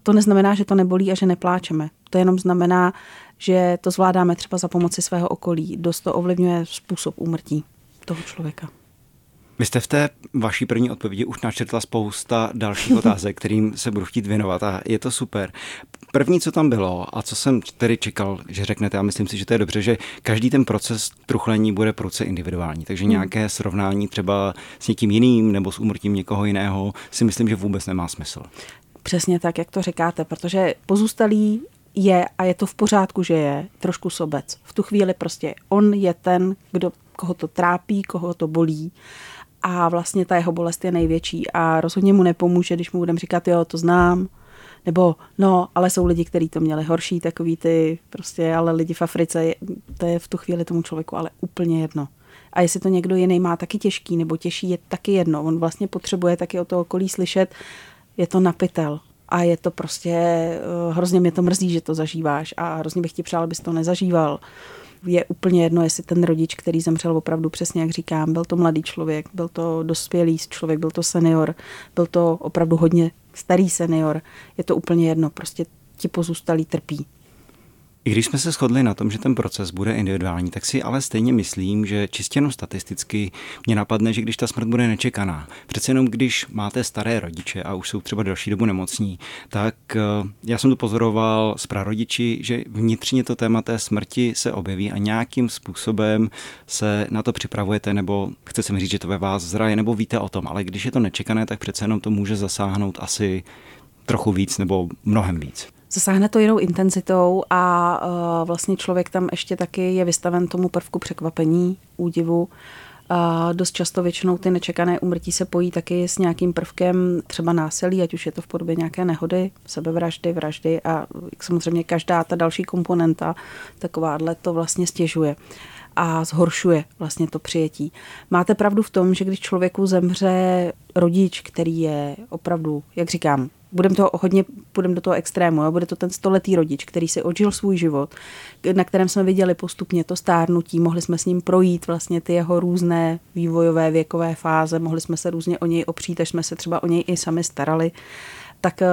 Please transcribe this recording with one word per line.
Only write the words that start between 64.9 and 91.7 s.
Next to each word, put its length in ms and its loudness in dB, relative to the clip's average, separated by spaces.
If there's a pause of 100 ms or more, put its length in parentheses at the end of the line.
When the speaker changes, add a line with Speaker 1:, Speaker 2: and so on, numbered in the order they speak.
Speaker 1:
Je 200 2
úplně 380 2
jedno, 200 4
jestli 200 -2
ten 200 2
rodič, 320 2
který 260 -2
zemřel 360 0
opravdu 320 -2
přesně, 320 -4
jak 100 0
říkám, 420 -2
byl 120 0
to 100 -2
mladý 280 2
člověk, 500 -6
byl 140 -4
to 360 -4
dospělý 540 0
člověk, 420 -4
byl 120 -2
to 120 -4
senior, 520 2 (400)
byl 100 2
to 360 2
opravdu 360 2
hodně 340 4 (220)
starý 360 2
senior. 520 0 (360)
Je 60 -4
to 120 2
úplně 340 2
jedno, 200 2
prostě 360 -8 (320)
ti 100 -4
pozůstalí 580 -2
trpí. 400 -6 (1000)
Speaker 2:
I 60 2
když 140 4
jsme 140 -2
se 120 -2
shodli 320 2
na 100 4
tom, 180 -2
že 80 -4
ten 160 2
proces 360 -4
bude 240 -2
individuální, 560 -2
tak 140 -8
si 180 -2
ale 180 -2
stejně 320 0
myslím, 520 0
že 220 -2
čistě 300 -6
jenom 140 2
statisticky 800 -8 (340)
mě 100 2
napadne, 380 0
že 80 -4
když 160 -4
ta 100 -2
smrt 200 -4
bude 200 2
nečekaná, 600 -2 (200)
přece 240 -4
jenom 140 4
když 460 0
máte 320 -4
staré 360 -4
rodiče 440 -10
a 100 -8
už 160 -8
jsou 120 -6
třeba 220 -4
delší 260 -4
dobu 160 0
nemocní, 540 -2 (300)
tak, 260 -2 (200)
eh, 40 0 (440)
já 140 -2
jsem 120 2
to 60 4
pozoroval 800 0
s 100 -10
prarodiči, 720 -2